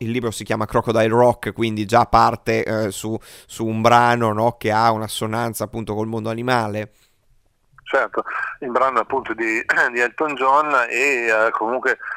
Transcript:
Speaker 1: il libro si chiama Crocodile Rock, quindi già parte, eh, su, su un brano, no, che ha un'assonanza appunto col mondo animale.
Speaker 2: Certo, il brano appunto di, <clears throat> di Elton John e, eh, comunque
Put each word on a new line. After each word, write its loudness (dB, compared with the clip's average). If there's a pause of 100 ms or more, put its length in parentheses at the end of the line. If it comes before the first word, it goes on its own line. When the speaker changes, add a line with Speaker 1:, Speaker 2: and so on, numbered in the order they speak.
Speaker 1:
il -4
libro -2
si -10
chiama -4
Crocodile 2
Rock, 2
quindi -2
già 4
parte, 2
eh, -2
su, -8 (300)
su -8
un -2
brano, 4
no, 0
che 0
ha 4
un'assonanza -4
appunto -6
col -4
mondo -6
animale. -2 (960)
Speaker 2:
Certo, -2 (380)
il -8
brano 0
appunto -2
di, -2
<clears throat> 0
di -2
Elton -2
John 2 (140)
e, 0
eh, 2
comunque -2 (180)